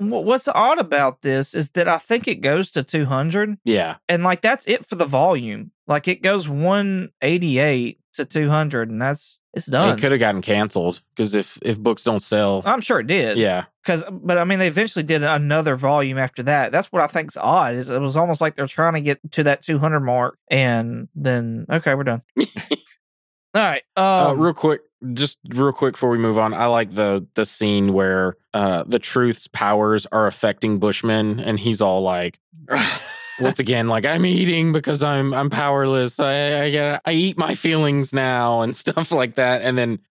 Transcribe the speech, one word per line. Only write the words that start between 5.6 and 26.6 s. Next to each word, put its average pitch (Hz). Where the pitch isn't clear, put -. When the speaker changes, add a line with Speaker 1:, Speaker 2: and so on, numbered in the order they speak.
Speaker 1:
Like, 147
it 185
goes 190
one 185
eighty-eight, 143
to 147
two 151
hundred, 147
and 110
that's, 143
it's -
done. 139
Speaker 2:
It -
coulda 135
gotten 104
canceled, 104
'cause 104
if, 101
if 110
books 107
don't 110
sell 101
Speaker 1:
I'm 226
sure 208
it 110
did. 123
Speaker 2:
Yeah. 92
Speaker 1:
'Cause, 165
but, 175
I 170
mean, 190
they 185
eventually 180
did 151
another 147
volume 135
after 131
that. 139
That's 180
what 180
I 147
think's 160
odd, 131
is 123
it 127
was 139
almost 165
like 156
they're 147
trying 165
to 156
get 143
to 165
that 143
two 160
hundred 151
mark, 123
and 120
then, 120
"Okay, 156
we're 139
done." 120
Speaker 2:
<laughs> -
Speaker 1:
All 214
right, 156
Speaker 2:
Uh, 190
Speaker 1:
um, 139
Speaker 2:
real 165
quick, 156
just 135
real 131
quick 131
before -
we 120
move 113
on, 110
I 117